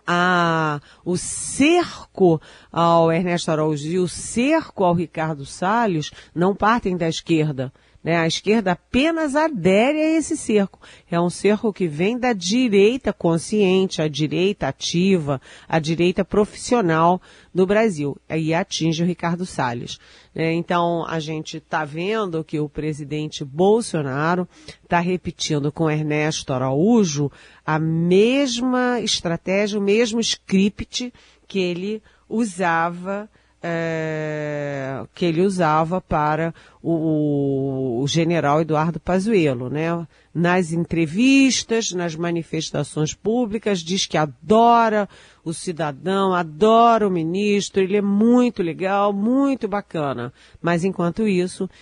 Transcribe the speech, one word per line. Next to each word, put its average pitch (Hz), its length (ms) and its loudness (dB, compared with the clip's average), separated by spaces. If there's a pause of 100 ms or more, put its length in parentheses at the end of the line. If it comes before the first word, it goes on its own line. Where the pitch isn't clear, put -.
a, 170 760 0 (240)
o 180 140 -2
cerco - 1200 0 (320)
ao 170 400 4
Ernesto 175 380 0
Araújo 156 380 -2
e 175 100 -4
o 180 100 2
cerco 277 760 -2
ao 175 100 4
Ricardo 160 500 -4
Salles 185 680 -2 (240)
não 185 200 2
partem 202 400 0
da 165 140 -2
esquerda, 151 640 -2 (300)
né? 165 140 0
A 165 80 2
esquerda 190 460 0
apenas 294 640 0
adere 262 640 2
a 320 180 2
esse 311 180 -2
cerco. 208 440 -2 (300)
É 170 100 0
um 175 100 2
cerco 208 420 0
que 180 160 -2
vem 180 300 -2
da 240 160 0
direita 208 800 2
consciente, 185 880 2
a 156 60 0
direita 156 600 -2
ativa, 165 720 0 (300)
a 165 80 0
direita 170 480 0
profissional 180 960 2 (320)
do 185 120 2
Brasil. 180 520 0 (100)
E 160 280 -2
atinge 165 480 -2
o - 20 2
Ricardo 175 400 -2
Salles, 123 540 -6 (340)
né? 160 180 -2
Então, 170 560 0
a 165 120 -4
gente 156 400 -8
tá 156 260 -4
vendo 170 580 -4
que 156 160 -6
o 151 80 -2
presidente 151 800 -8
Bolsonaro 170 1000 0 (420)
tá 175 100 2
repetindo 165 720 -2
com 160 180 0
Ernesto 151 640 -2
Araújo 147 800 2 (320)
a 156 140 -2
mesma 240 1200 2
estratégia, 196 800 -2
o 202 40 -2
mesmo 220 360 2
script - 920 -2 (340)
que 196 120 -4
ele 185 420 -4 (260)
usava, 185 1000 -2 (340)
é, 151 1400 -6 (100)
que - 100 -6
ele 170 180 0
usava 175 600 0
para 156 520 -2 (280)
o, 160 100 -2
o, 139 1080 0
o 147 60 0
general 156 540 2
Eduardo 156 380 -2
Pazuello, 175 720 0
né? 165 380 -4 (260)
Nas 175 380 0
entrevistas, 220 1200 2
nas 175 240 -4
manifestações 160 1000 -4
públicas, 214 640 -2
diz 170 280 -4
que 170 100 -4
adora 214 920 4 (360)
o 165 100 -6
cidadão, 170 800 -2
adora 214 720 4
o 190 40 0
ministro, 190 720 0
ele 190 160 0
é 208 40 0
muito 220 640 2
legal, 190 500 0
muito 247 540 0
bacana. 143 680 -6 (280)
Mas, 170 220 0
enquanto 185 440 -2
isso, 185 420 -2 (120)